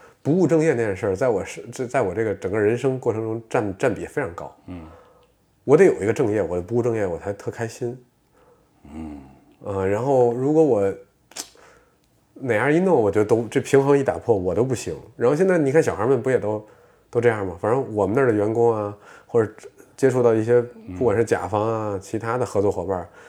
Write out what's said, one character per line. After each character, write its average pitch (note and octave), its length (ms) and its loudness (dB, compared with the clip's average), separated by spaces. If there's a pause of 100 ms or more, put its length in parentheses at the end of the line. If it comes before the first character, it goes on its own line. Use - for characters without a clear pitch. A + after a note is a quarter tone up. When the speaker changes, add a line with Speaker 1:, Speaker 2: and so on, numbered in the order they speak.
(200)
Speaker 1:
不 D3 160 0
务 F#3 80 4
正 D#3+ 160 2
业 D#3+ 120 2
那 A#2 100 0
件 G#2 120 -2
事 G#2 120 -4
儿， F#2+ 80 0
在 B2+ 140 0
我 F#2+ 140 -2
是， - 180 -12 (100)
在， B2+ 140 -8
在 C3 160 -2
我 F#2+ 120 -2
这 A2 120 -2
个 G2+ 100 -2
整 F#2+ 160 -8
个 A2 80 -2
人 G#2+ 180 2
生 C3 220 -2
过 A#2+ 140 -2
程 G#2+ 80 -4
中 A2+ 280 -6
占， G#2 280 -4
占 A#2+ 180 0
比 E2+ 100 -10
非 - 160 -6
常 A#2 140 -6
高。 C#2+ 180 -14 (140)
Speaker 2:
嗯。 F2+ 140 -14 (840)
Speaker 1:
我 C3+ 140 6
得 F#3+ 80 8
有 E3 80 6 (100)
一 - 20 -2
个 A2 60 2
正 A2+ 180 0
业， G#2 120 0
我 F2 180 -2
不 F#2 160 -6
务 A#2+ 60 2
正 A#2 140 0
业， G#2 120 -2
我 E2 100 -4
才 F#2 140 -8
特 - 180 -10
开 A#2 160 -8
心。 A#2+ 320 -10 (960)
Speaker 2:
嗯。 D2+ 280 -14 (420)
Speaker 1:
呃， F#2+ 240 -2
然 G#2 160 0
后 B2+ 300 4
如 C3 180 -2
果 D#3 100 4
我 G#2 320 2 (1400)
哪 B2 220 -4
样 B2+ 180 2
一 E3 60 2
弄， F#3 220 2
我 G#2 80 2
觉 G2+ 100 0
得 G#2+ 60 4
都， A2+ 240 2
这 B2+ 120 -2
平 C#3 200 4
衡 C#3+ 160 4
一 C#3 60 0
打 F2 140 0
破， A2 180 0
我 F#2 180 -2
都 G#2+ 120 2
不 C3 100 -2
行。 F2+ 180 -8 (220)
然 A#2+ 140 2
后 D3 60 2
现 F#3 120 2
在 F#3 100 2
你 C#3+ 140 2
看 D#3 100 4
小 G#2+ 140 0
孩 F#2+ 100 -2
们 C3 160 2
不 - 80 -2
也 - 80 2
都， G#2+ 300 -4 (420)
都 A#2+ 100 -2
这 A#2 100 4
样 G#2+ 160 -2
吗？ F2 140 -8
反 G#2+ 120 0
正 A#2+ 240 -2
我 G2+ 100 2
们 G2 100 -2
那 C#3 60 2
儿 C3 60 4
的 A#2 60 2
员 G#2 180 0
工 A#2 220 2
啊， G#2 220 -4 (300)
或 A2+ 180 0
者 G#2 80 -4 (460)
接 C3 120 4
触 B2 120 2
到 A#2 120 4
一 A2 100 0
些， A#2+ 200 4 (240)
Speaker 2:
嗯。 F2+ 80 -14
Speaker 1:
不 F2+ 80 -4
管 G#2+ 140 2
是 A#2 60 2
甲 G#2 240 -2
方 G#2+ 440 -2
啊， G2 100 -6
其 - 160 -10
他 A2+ 200 -4
的 B2 80 -2
合 G2+ 160 -2
作 G2+ 100 2
伙 F2+ 120 -6
伴 F#2 140 -4
儿， F2 100 -8 (220)